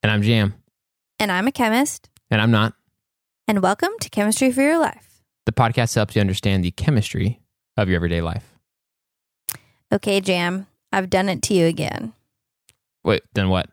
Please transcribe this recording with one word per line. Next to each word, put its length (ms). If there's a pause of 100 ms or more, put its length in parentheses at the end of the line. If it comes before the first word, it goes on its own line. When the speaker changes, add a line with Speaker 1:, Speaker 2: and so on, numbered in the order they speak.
Speaker 1:
And 80
I'm 120
Jam. 320 (640)
Speaker 2:
And 100
I'm 160
a 60
chemist. 560 (220)
Speaker 1:
And 120
I'm 80
not. 240 (720)
Speaker 2:
And 160
welcome 280 (100)
to 100
Chemistry 400
for 120
Your 160
Life. 440 (240)
Speaker 1:
The 60
podcast 420
helps 220
you 40
understand 440
the 80
chemistry 680 (360)
of 120
your 80
everyday 260
life. 360 (1300)
Speaker 2:
Okay, 280
Jam, 460 (260)
I've 180
done 180
it 140
to 120
you 120
again. 460 (920)
Speaker 1:
Wait, 180 (120)
done 160
what? 220